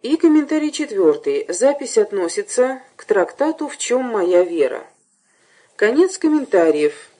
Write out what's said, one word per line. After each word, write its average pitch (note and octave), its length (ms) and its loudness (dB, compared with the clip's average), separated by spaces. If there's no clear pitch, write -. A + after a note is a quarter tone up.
И C#4 140 0
комментарий D4+ 540 2
четвертый. D#3 760 0
Запись B3 500 0
относится G#3 800 -2
к - 120 -20
трактату C#4 600 -2
«В - 100 -14
чем B3+ 280 -2
моя F3+ 400 2
вера?». D#3+ 420 -4
Конец D4 420 2
комментариев. E3 920 0